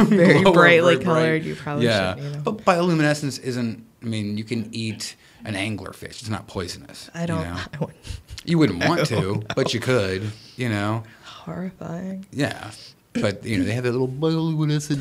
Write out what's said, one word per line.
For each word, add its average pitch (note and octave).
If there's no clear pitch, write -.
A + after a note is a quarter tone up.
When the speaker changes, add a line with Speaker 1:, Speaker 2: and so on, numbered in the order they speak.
Speaker 1:
very F3
Speaker 2:
Glow F#3+
or -
Speaker 1:
brightly E3+
Speaker 2:
very -
bright. -
Speaker 1:
colored, D#3+
you D3+
probably D3
Speaker 2:
Yeah. G2
Speaker 1:
shouldn't C#3+
eat C#3+
'em. D3+
Speaker 2:
But G#3+
bioluminescence D#3
isn't, A#2+
I A#2
mean, G#2+
you A2
can A2+
eat A2+
an A2
anglerfish. F#2+
It's A2
not G2+
poisonous, -
Speaker 1:
I E3+
don't, E3
Speaker 2:
you D#3
know? F2
Speaker 1:
<laughs> -
I C#3+
wouldn't. -
Speaker 2:
You E3+
wouldn't A2
want D#3+
Speaker 1:
<laughs> -
No. G2+
Speaker 2:
to, A2
but C3
you A2
could, G#2
you B2
know? G#2+
Speaker 1:
Horrifying. F#3
Speaker 2:
Yeah. -
But, A2
you G#2+
know, F2+
they G#2
have B2
that B2
little C3
bioluminescent D3+